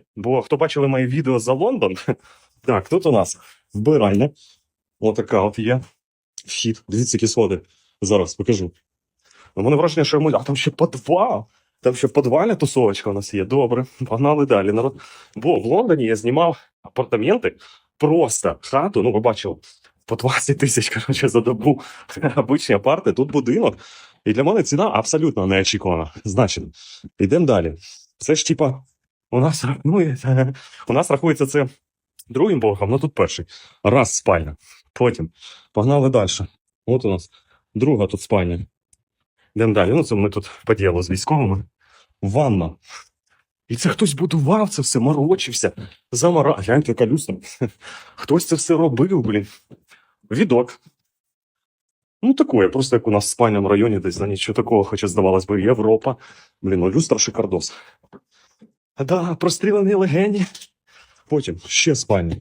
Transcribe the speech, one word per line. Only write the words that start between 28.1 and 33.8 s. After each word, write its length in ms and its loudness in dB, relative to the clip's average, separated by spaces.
Це 180 0
ж, 100 -2
типа, 380 -2
у 80 0
нас 260 0
рахує-, 880 0
<laughs> 160 -20
у 60 0
нас 180 0
рахується 340 0
це 240 0
другим 300 0
поверхом, 300 0
ну, 100 0
тут 140 -4
перший. 320 -2